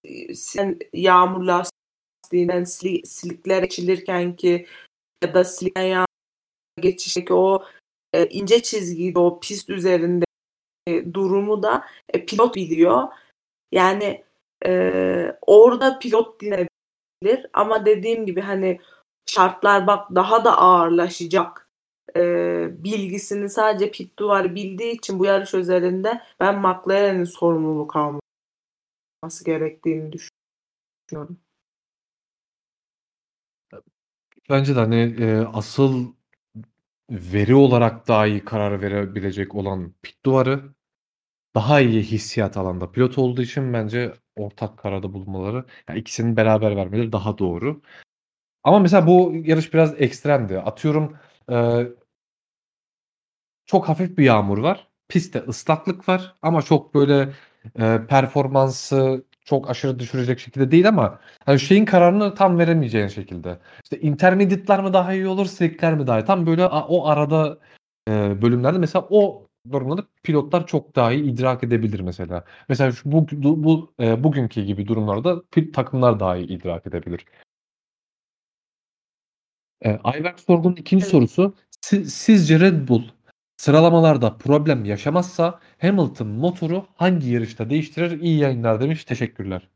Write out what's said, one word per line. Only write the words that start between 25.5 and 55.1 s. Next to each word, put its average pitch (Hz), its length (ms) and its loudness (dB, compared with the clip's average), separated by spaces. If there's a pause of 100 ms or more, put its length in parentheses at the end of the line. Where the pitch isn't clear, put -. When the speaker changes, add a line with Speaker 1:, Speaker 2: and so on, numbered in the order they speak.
Speaker 1:
özelinde 185 680 -2 (180)
ben 202 200 0
McLaren'in 190 640 0
sorumluluk 160 720 -2
alması - 1500 -12
gerektiğini 156 680 -6
düşünüyorum. - 1300 -20 (3000)
Speaker 2:
Bence 139 260 2
de 127 40 2
hani, 117 400 2
e, 110 180 0 (160)
asıl 127 600 -2 (960)
veri 101 440 0
olarak 120 520 4
daha 107 200 2
iyi 104 180 -4
karar 104 360 -4
verebilecek 98 720 -6
olan 95 460 -8
pit - 240 -20
duvarı, 135 480 0 (840)
daha 131 260 4
iyi 113 220 2
hissiyat 107 540 -4
alanda 90 340 -6
pilot 127 260 -2
olduğu 127 240 -2
için 123 320 -6
bence 113 400 -4 (220)
ortak 104 420 -10
kararda 98 360 -8
bulunmaları, 98 520 -8 (240)
yani 87 100 -8
ikisinin 113 380 -4
beraber 110 380 2
vermeleri 101 360 -4
daha 107 260 -4
doğru. 101 440 -4 (840)
Ama 196 160 6
mesela 180 280 4
bu 180 260 6 (120)
yarış 160 280 0
biraz 160 280 2
ekstremdi. 123 580 -2
Atıyorum, 151 580 -4 (340)
e, 120 360 0 (1800)
çok - 240 0
hafif 175 280 -2
bir 156 60 4
yağmur 104 340 4
var. 156 300 -4 (220)
Pistte 180 300 -2